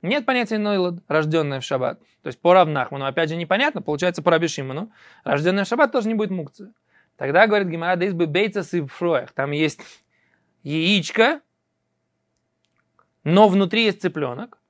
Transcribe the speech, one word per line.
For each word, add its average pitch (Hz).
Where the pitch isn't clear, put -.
нет 233
понятия 240
нойлад, 190
рожденное 156
в 127
шаббат. 131
То -
есть 131
по 175
Рав 185
Нахману, 139
опять 151
же, 160
непонятно, 196
получается, 170
по 170
Раби 165
Шимону, 143
рожденное 165
в 185
шаббат 254
тоже 233
не 226
будет 208
мукция. 190
Тогда, 156
говорит 202
Гемара, 170
да 175
есть 190
бы 170
бейца 190
сывфроях, 160
там 139
есть 151
яичко, 196
но 190
внутри 196
есть 208
цыпленок. 151